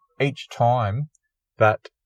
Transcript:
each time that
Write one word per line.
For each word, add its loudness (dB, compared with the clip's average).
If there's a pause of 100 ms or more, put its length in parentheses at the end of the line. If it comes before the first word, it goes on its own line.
(200)
each -4
time 0 (500)
that 2 (180)